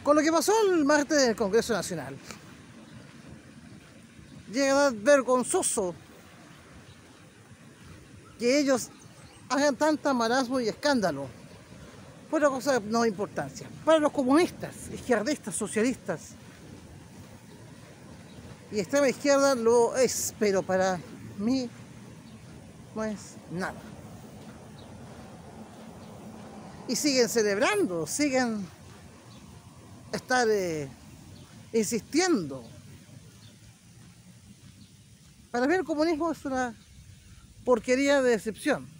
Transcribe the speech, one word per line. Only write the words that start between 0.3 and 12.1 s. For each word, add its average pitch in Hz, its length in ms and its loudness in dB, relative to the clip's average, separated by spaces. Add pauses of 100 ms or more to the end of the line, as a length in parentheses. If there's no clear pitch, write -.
pasó 330 220 2 (180)
el 320 140 2
martes 294 360 4
en 247 100 4
el 208 40 0
Congreso 220 380 0
Nacional, 156 420 -6 (2250)
llega 269 220 0
a 277 120 4
dar 277 100 4
vergonzoso 247 1000 2 (2500)
que 247 180 4
ellos 269 300 2 (640)
hagan 277 260 2
tanta 302 380 2
marasmo 247 480 0
y 220 80 0
escándalo. 185 580 0 (1000)